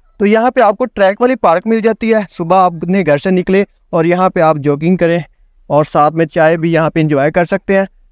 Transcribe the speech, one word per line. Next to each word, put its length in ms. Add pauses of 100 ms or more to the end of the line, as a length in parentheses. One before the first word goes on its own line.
(200)
तो 60
यहाँ 260
पे 100
आपको 260
ट्रैक 340
वाली 160
पार्क 300
मिल 140
जाती 280
है। 180
सुबह 300
आप 180
अपने 280
घर 140
से 140
निकले 340 (280)
और 120
यहाँ 240
पे 120
आप 180
जॉगिंग 380
करें 260 (460)
और 160
साथ 260
में 160
चाय 300
भी 140
यहाँ 180
पे 120
एंजॉय 300
कर 160
सकते 300
हैं। 100 (240)